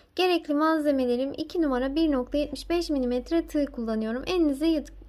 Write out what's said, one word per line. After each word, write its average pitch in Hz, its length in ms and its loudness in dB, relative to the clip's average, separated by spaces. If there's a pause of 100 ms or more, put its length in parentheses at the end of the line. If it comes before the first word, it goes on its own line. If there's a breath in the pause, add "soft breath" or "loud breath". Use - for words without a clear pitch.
(160 loud breath)
Gerekli 339 380 2
malzemelerim: 285 760 2
iki 320 300 -4
numara 269 320 0
bir 320 180 2
nokta 254 260 0
yetmiş 285 320 -4
beş 339 200 0
milimetre 262 560 0
tığ 294 200 0
kullanıyorum. 226 600 -4
Elinize 311 400 2
yat-, 320 260 0 (160)